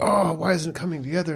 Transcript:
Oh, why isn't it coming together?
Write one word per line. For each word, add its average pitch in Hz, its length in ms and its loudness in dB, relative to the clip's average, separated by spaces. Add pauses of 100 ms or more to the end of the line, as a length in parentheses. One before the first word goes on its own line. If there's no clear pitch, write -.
Oh, 196 320 4
why 165 200 0
isn't 165 180 -2
it - 40 -8
coming 160 280 -4
together? 160 320 -2